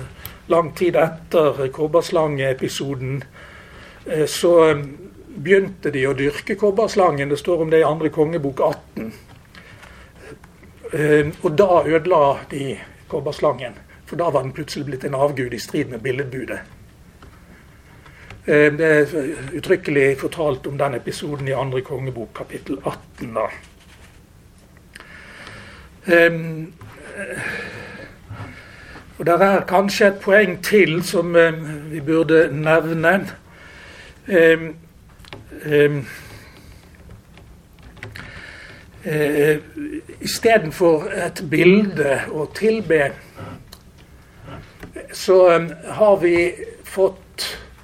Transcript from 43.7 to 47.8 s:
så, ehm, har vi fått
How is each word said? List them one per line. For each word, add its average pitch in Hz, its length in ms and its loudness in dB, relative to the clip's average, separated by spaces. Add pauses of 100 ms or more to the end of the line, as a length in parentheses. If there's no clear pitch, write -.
så, 185 380 6
ehm, 170 200 2 (160)
har 202 300 4
vi 170 360 2 (300)
fått - 760 -4 (260)